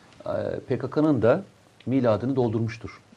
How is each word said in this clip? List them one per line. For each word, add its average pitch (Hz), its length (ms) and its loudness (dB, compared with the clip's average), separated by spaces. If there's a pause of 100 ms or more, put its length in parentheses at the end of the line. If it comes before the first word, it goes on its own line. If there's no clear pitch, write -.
(260)
e, - 420 -4
P 127 100 -2
K 123 120 -8
K'nın 151 320 2
da 139 200 4 (440)
miladını 123 500 0
doldurmuştur. 113 640 -2 (160)